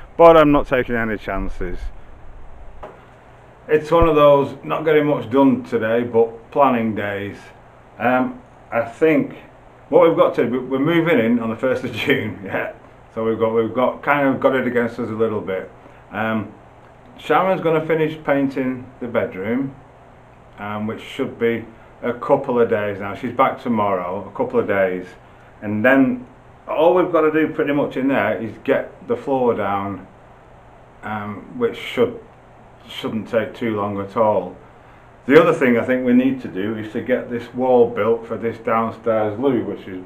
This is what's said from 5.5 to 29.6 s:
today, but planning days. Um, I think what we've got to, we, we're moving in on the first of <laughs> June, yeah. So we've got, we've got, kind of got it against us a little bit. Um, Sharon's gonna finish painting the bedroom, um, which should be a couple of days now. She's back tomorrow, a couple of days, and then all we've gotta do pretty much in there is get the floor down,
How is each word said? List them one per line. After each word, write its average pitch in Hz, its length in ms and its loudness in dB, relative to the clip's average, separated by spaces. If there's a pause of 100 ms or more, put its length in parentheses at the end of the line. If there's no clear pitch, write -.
today, 113 400 0
but 113 480 0
planning 120 440 2
days. 101 440 -6 (600)
Um, 127 440 0 (280)
I 117 120 0
think - 560 0 (500)
what 165 180 6
we've 160 120 2
got 170 160 2
to, 139 100 0
we, 120 140 -2
we're 127 220 -4
moving 160 380 2
in 117 220 2
on 113 80 -6
the 104 80 -6
first 127 260 -2
of 127 100 -8
<laughs> - 20 -12
June, 104 500 -4
yeah. 110 280 -6 (420)
So 113 100 -6
we've 110 140 -2
got, 110 140 0
we've 110 220 0
got, 123 280 -2
kind 143 260 2
of 127 100 0
got 131 160 2
it 123 120 0
against 120 340 -2
us 110 80 -6
a 110 60 -6
little 107 260 -2
bit. 92 280 -8 (440)
Um, 110 400 -4 (680)
Sharon's 175 420 0
gonna 160 240 0
finish 160 380 0
painting 135 640 -2 (140)
the 123 80 -8
bedroom, 113 680 -4 (840)
um, 107 280 -6
which - 140 -6
should - 360 -8
be 117 280 0 (380)
a 120 100 -4
couple - 480 0
of 110 100 4
days 104 300 -2
now. 98 160 -8
She's 123 160 -8
back - 280 0
tomorrow, 98 680 -2
a - 80 -16
couple 120 240 0
of 98 80 -2
days, 92 380 0 (560)
and 107 220 -4
then 131 440 4 (400)
all 160 260 4
we've 175 160 2
gotta 156 220 2
do 151 200 0
pretty 143 200 -2
much 139 240 -2
in 131 100 -2
there 110 340 0
is 107 120 -8 (100)
get - 460 -4
the 120 80 0
floor 131 380 0
down, 101 520 -4 (960)